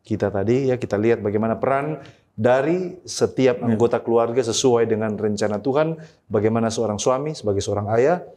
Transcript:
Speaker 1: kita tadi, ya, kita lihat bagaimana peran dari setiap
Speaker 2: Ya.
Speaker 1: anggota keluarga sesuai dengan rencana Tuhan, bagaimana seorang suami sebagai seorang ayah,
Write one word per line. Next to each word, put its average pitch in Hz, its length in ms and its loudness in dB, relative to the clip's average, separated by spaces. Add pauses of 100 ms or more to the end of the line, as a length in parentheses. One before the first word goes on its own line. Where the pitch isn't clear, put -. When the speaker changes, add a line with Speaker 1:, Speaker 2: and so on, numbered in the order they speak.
Speaker 1:
kita 104 300 -2
tadi, 117 400 0
ya, 127 60 0
kita 113 200 -4
lihat 113 240 2
bagaimana 107 360 -2
peran 139 440 -2 (320)
dari 139 720 0
setiap 123 560 2
Speaker 2:
Ya. 120 80 -2
Speaker 1:
anggota 113 320 2
keluarga 117 400 2
sesuai 117 480 2
dengan 110 260 -2
rencana 104 460 -2
Tuhan, 156 400 -2 (260)
bagaimana 110 420 0
seorang 110 280 -2
suami 135 360 0
sebagai 104 280 -2
seorang 101 320 -2
ayah, 147 320 2 (120)